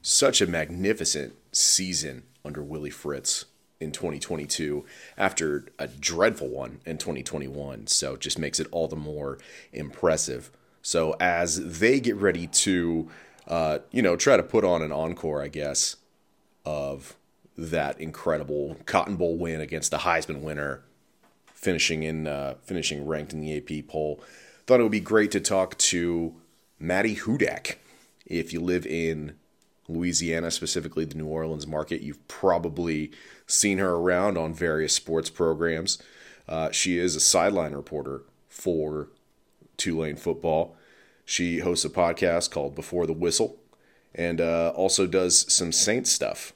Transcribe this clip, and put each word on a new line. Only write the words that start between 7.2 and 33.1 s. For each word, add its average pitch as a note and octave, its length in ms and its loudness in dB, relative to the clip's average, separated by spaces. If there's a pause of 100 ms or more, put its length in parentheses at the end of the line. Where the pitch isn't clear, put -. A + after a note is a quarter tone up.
twenty-one. C#2 640 -8
So C2+ 280 0
it C2 60 -14
just - 180 -4
makes D2+ 200 -2
it D#2+ 140 -2
all D#2+ 160 0
the E2 80 -6
more D2 420 -8 (340)
impressive. C#2+ 800 0 (300)
So D#2+ 400 0
as E2+ 600 0
they B2+ 200 6
get A#2+ 160 0
ready F2 300 2
to, E2+ 640 2 (360)
uh, D#2+ 340 0 (100)
you A#2 120 2
know, F2 140 6
try B2+ 200 6
to F2 60 6
put G#2 220 2
on F2 180 4
an D#2 100 -4
encore, D#2 500 -2
I D2 60 -6
guess, D2 480 -2 (680)
of C#2+ 520 -6 (420)
that D#2 420 -2
incredible D2+ 760 -4 (100)
Cotton F#2+ 300 2
Bowl E2+ 200 0
win E2 240 -2
against D#2 300 -4
the D2 80 -2
Heisman D#2+ 420 0
winner, D2 440 -6 (680)
finishing D#2+ 520 0
in, D#2 220 -4
uh, C#2+ 360 -4
finishing D#2 440 -4
ranked D2+ 260 -4
in D#2 80 -6
the D#2 140 -4
A D2+ 60 -4
P D2+ 220 -8
poll, D2+ 380 -4 (460)
thought B2+ 120 8
it A#2+ 60 6
would G#2+ 80 2
be G#2+ 80 2
great G#2 320 4
to G2 80 2
talk F#2+ 380 0
to E2+ 560 0 (440)
Maddie F#2+ 380 2
Hudak. - 600 -2 (500)
If E2 260 -4
you E2+ 80 -4
live F2 260 0
in D#2 500 -2 (520)
Louisiana, E2 600 0
specifically D#2+ 540 -4
the D2 100 -10
New D#2 120 -6
Orleans D#2 400 -4
market, D#2 340 -4
you've - 280 -12
probably E2+ 840 0 (340)